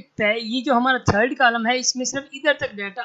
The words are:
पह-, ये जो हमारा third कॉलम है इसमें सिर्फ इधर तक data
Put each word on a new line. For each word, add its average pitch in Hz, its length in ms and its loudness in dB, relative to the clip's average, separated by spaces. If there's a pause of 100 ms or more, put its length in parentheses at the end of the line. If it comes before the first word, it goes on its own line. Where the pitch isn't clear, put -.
(180)
पह-, 220 200 0
ये 233 240 -4
जो 262 120 0
हमारा 247 320 2
third 220 320 2
कॉलम 233 300 2
है 247 120 2
इसमें 247 260 -2
सिर्फ 269 280 -6
इधर 277 260 0
तक 247 160 -6
data 202 300 -8